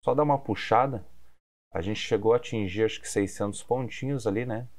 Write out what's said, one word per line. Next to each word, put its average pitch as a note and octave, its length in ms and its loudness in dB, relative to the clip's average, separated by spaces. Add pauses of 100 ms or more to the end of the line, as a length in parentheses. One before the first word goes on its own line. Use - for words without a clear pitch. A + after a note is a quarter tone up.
Só B2+ 120 4
dar D3 80 4
uma C#3+ 180 4
puxada. A#2 640 2 (680)
A E2+ 80 -2
gente G#2 180 -4
chegou A2 340 4
a A#2+ 40 6
atingir, G#2+ 480 0
acho - 160 -2
que - 60 -12
seiscentos G2+ 540 -2
pontinhos B2+ 640 -4
ali, A2 200 0
né? A#2 340 -6